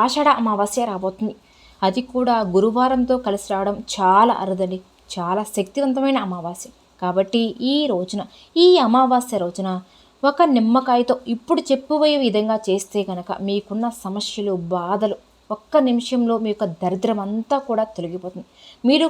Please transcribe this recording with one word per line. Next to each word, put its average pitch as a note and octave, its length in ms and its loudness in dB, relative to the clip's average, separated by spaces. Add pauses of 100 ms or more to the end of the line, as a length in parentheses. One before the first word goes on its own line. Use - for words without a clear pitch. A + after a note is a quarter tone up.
ఆషాఢ C#4 260 2 (120)
అమావాస్య G#3+ 500 0
రాబోతుంది. F#3+ 440 -6 (520)
అది F#3+ 160 0 (100)
కూడా B3 240 0 (180)
గురువారంతో B3 640 2 (100)
కలిసి G3+ 260 -4
రావడం G3 240 -2 (200)
చాలా G3+ 380 6 (100)
అరుదండి, F#3 340 -4 (360)
చాలా F#3 280 -2 (140)
శక్తివంతమైన C4 680 0
అమావాస్య. F3 440 -10 (320)
కాబట్టి G3 400 0 (320)
ఈ - 20 2 (160)
రోజున, F#3 320 -4 (400)
ఈ - 20 8 (200)
అమావాస్య B3 580 2
రోజున F#3 240 -6 (640)
ఒక D#4 260 4
నిమ్మకాయతో B3 600 2 (200)
ఇప్పుడు - 340 -2
చెప్పబోయే D4 560 2
విధంగా G#3+ 320 0 (100)
చేస్తే G3 340 -2 (100)
కనుక F3+ 260 -8 (120)
మీకున్న G#3 420 -4 (100)
సమస్యలు, G3+ 540 -6 (180)
బాధలు G3 440 -2 (380)
ఒక్క - 200 -4 (140)
నిమిషంలో A#3+ 540 0
మీ G#3+ 100 -2
యొక్క G#3 140 -2 (160)
దరిద్రం G3 440 -2
అంతా A3+ 300 -2 (120)
కూడా A3 240 0
తొలగిపోతుంది. F3+ 520 -10 (380)
మీరు D4+ 260 4